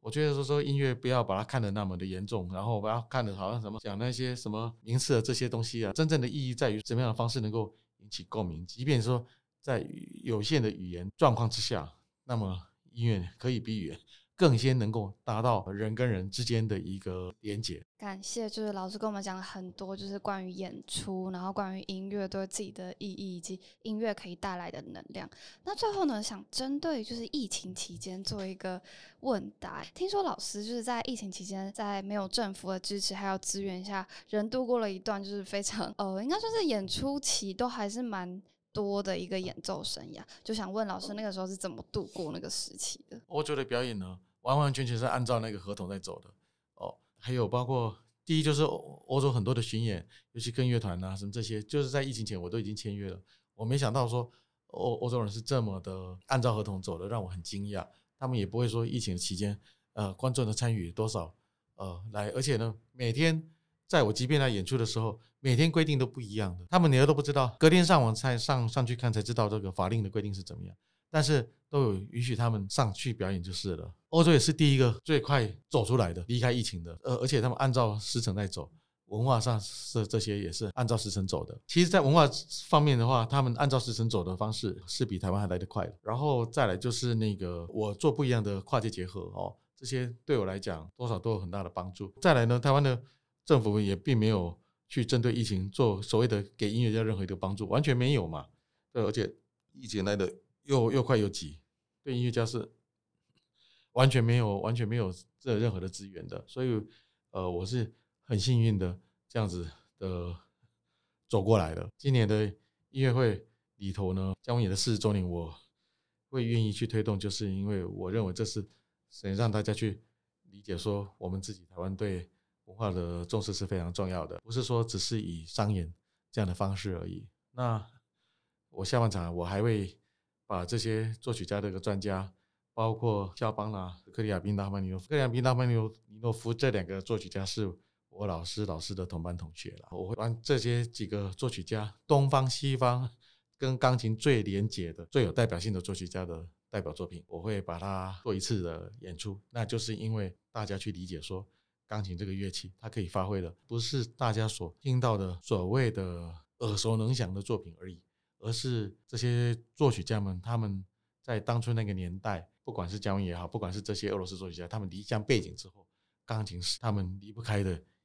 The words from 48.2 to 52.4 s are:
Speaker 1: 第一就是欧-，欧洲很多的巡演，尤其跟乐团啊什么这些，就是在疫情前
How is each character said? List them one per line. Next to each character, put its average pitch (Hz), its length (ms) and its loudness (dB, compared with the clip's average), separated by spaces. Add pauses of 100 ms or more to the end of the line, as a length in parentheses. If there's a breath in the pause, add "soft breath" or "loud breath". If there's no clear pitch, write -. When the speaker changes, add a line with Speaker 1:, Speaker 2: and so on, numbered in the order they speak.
Speaker 1:
第 156 160 2
一 - 20 4
就 151 100 4
是 143 100 4
欧-， - 440 -2
欧 135 140 2
洲 135 120 4
很 117 120 2
多 120 100 2
的 117 80 0
巡 113 220 -2
演， 95 200 -2 (280 soft breath)
尤 117 80 -12
其 113 100 -4
跟 127 160 2
乐 120 140 4
团 92 240 -4
啊 95 100 -6
什 95 100 -8
么 101 60 -6
这 117 100 -6
些， 107 220 -4
就 143 220 0
是 127 40 -4
在 139 140 0
疫 135 100 -4
情 110 140 -4
前 98 140 -4